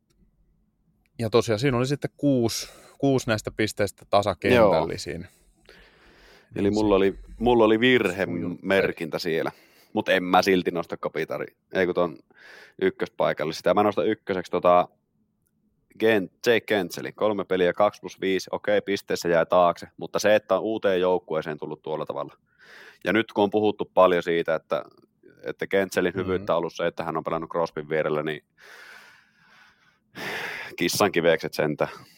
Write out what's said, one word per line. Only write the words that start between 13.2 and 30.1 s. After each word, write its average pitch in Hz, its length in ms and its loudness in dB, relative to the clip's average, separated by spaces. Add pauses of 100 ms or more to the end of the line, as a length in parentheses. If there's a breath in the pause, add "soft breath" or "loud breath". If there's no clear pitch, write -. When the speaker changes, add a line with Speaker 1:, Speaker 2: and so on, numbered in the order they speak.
Speaker 2:
Sitä 87 200 0
mä 104 100 2
nostan 98 240 0
ykköseksi 95 440 -4
tota 87 360 4 (1120)
Gen-, 107 300 2 (180)
Jake 113 200 4
Gentzelin, 85 480 -4
kolme 101 300 -2
peliä, 90 280 0
kaksi - 280 0
plus - 200 -18
viisi, 95 320 -2
okei, 101 280 -2
pisteessä 92 480 -4
jää 82 160 2
taakse, 87 420 2 (100)
mutta 85 220 -8
se, 104 160 4
että 95 200 0
on 92 60 0
uuteen 101 400 -2
joukkueeseen 82 560 -2
tullut 78 240 -12
tuolla 76 240 -8
tavalla. 71 280 -8 (680 loud breath)
Ja 92 100 -2
nyt 110 200 0
kun 104 100 2
on 101 60 4
puhuttu 104 440 -2
paljon 92 300 6
siitä, 82 320 -2
että, - 280 -6 (600)
että - 240 -8
Gentzelin 92 480 0
Speaker 1:
Mm. 95 40 -4
Speaker 2:
hyvyyttä 92 340 -2
on 82 40 2
ollut 85 180 -4
se, 87 120 -4
että 82 160 -6
hän 80 140 -6
on 76 60 -6
pelannut 80 280 -6
Crosbyn 80 380 -6
vierellä, 76 340 -2
niin 76 200 -8 (2250 loud breath)